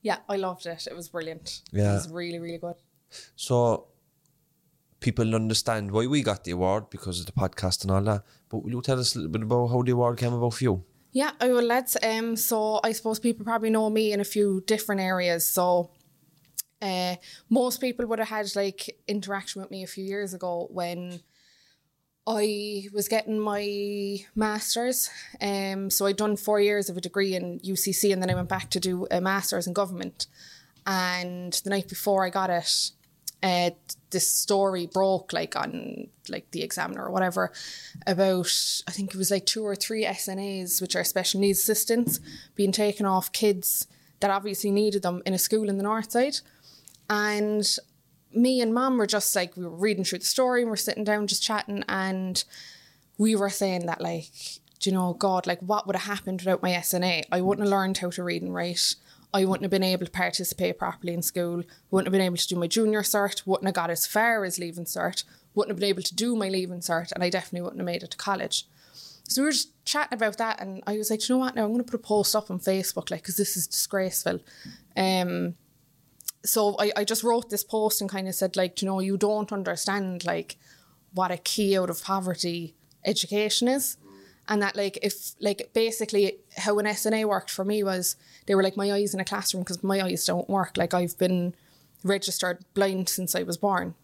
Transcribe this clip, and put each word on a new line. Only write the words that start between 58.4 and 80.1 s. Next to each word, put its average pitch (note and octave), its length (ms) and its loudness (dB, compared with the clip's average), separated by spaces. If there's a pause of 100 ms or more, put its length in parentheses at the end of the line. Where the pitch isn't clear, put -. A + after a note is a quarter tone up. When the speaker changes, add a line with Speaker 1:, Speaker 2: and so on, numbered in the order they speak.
Speaker 1:
and F3+ 100 -4
write. F3 400 0 (400)
I F#3+ 100 4
wouldn't F#3+ 200 2
have F#3 80 0
been F#3+ 100 4
able F#3 240 2
to - 60 -12
participate F3+ 680 0
properly - 380 -4
in E3+ 80 -2
school, F3 400 -2 (260)
wouldn't F#3+ 160 4
have F3+ 60 0
been F#3+ 100 6
able F3+ 160 0
to - 100 0
do F3+ 80 -2
my F3 120 0
junior G#3+ 340 2
cert, G3+ 460 0
wouldn't F#3+ 180 2
have F#3+ 80 2
got E3+ 160 -2
as E3+ 160 0
far A3 400 2
as F3+ 140 -4
leaving F3 260 -8
cert, F3 380 -4 (320)
wouldn't G#3 160 2
have F3+ 80 -6
been G3+ 100 0
able F#3 140 0
to - 100 -4
do A#3 220 0
my G#3 120 0
leaving F#3 340 -2
cert, E3+ 300 -2
and F3 120 -2
I F3+ 80 2
definitely F3+ 300 -4
wouldn't E3+ 180 -8
have F3+ 80 -2
made F3 160 -4
it - 80 -12
to - 60 -10
college. - 500 -2 (560)
So - 180 0
we C#4 40 4
were D#4 60 2
just - 200 0 (120)
chatting - 320 -2
about G#3+ 220 0
that, A3+ 240 -2
and F#3+ 240 -10
I G#3 100 -2
was G#3+ 140 -2
like, A3 120 0
"Do B3 120 0
you B3+ 60 4
know C4 60 2
what, B3+ 100 -4
now A3+ 100 2
I'm G#3 60 0
gonna A#3+ 120 2
put A#3+ 120 -6
a - 20 0
post G#3 380 2
up G#3+ 160 -2
on F3+ 80 -2
Facebook, F#3+ 500 -2
like, D#3+ 140 -6
'cause F3 140 -4
this G3 200 0
is E3+ 80 -2
disgraceful." F3+ 760 -2 (540)
Um, F3+ 600 0 (920)
so G#3 340 2
I, G#3 160 2
I G#3+ 80 0
just A3 180 0
wrote A#3 280 2
this G#3 160 -4
post G#3+ 340 0
and G3 100 -2
kinda F#3+ 220 -4
said, F#3 240 0
like, F#3 220 0
"Do - 80 -2
you F#3+ 40 0
know, F#3+ 120 0
you F#3+ 160 0
don't G#3 340 2
understand, F#3 720 -2